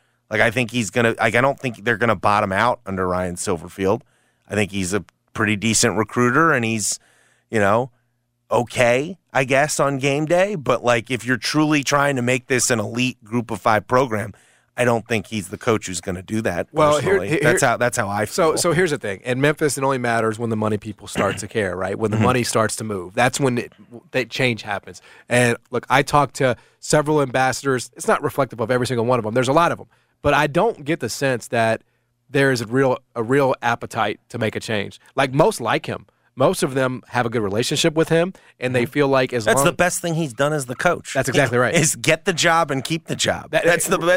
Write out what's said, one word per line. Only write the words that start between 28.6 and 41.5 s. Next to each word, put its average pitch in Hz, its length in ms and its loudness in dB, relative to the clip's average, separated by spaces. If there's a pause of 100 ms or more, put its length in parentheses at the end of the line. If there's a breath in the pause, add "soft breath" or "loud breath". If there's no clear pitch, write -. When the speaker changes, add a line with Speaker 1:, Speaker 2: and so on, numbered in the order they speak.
Speaker 2:
of 110 100 -2
every 123 160 2
single 117 180 -2
one 123 140 2
of 107 60 -6
them. 107 80 -4
There's 127 160 2
a 135 40 2
lot 160 200 4
of - 40 -6
them. - 100 -20 (360)
But 143 120 4
I 147 100 2
don't 165 400 -2
get 160 140 -2
the 120 100 -6
sense 127 380 -4
that 113 340 0 (480)
there 139 220 2
is 120 100 -2
a 113 60 -6
real, 127 320 0 (160)
a 120 80 -4
real 131 400 2
appetite 117 560 -2 (100)
to - 80 -12
make 110 180 -2
a - 40 -6
change. 101 400 -6 (160 soft breath)
Like, 135 180 0
most 170 260 4
like 123 280 -2
him. 104 180 -8 (300)
Most 156 260 2
of 135 140 -2
them 127 320 -2
have 120 180 0
a 120 40 -2
good 113 120 -2
relationship 123 540 0
with 160 140 2
him, 170 220 2 (280 loud breath)
and 127 160 -4
they 123 80 2
Speaker 1:
Mm-hmm. 123 80 -4
Speaker 2:
feel 143 160 2
like 131 260 2
as 113 120 -2
Speaker 1:
That's 233 100 2
Speaker 2:
long 139 100 2
Speaker 1:
the 170 60 4
best 175 280 0
thing 170 140 -4
he's 156 180 -2
done 143 220 0
as 139 140 -4
the 123 80 -8
coach. - 400 -2
Speaker 2:
That's 131 120 0
exactly 127 300 2